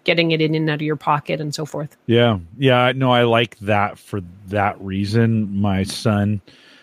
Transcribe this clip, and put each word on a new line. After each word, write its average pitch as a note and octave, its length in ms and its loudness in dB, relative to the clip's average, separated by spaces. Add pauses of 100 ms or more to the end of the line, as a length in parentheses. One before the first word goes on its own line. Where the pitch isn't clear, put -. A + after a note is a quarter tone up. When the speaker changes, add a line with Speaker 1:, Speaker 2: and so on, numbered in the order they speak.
Speaker 1:
getting E3+ 260 2
it D#3+ 80 0
in D#3 160 0
and D#3 140 0
out D3+ 60 -2
of D3 80 -6
your D3+ 120 -4
pocket D#3 460 -4
and D3+ 120 -8
so D#3 120 -8
forth. D3 400 -10
Speaker 2:
Yeah. A#2 320 4 (200)
Yeah, B2+ 380 4
no, C3 160 0
I A#2+ 120 4
like A#2 360 2
that G2+ 380 0
for - 240 -10 (260)
that G2+ 320 -2
reason. G2+ 800 -2
My G2 240 0
son G#2 560 -2 (440)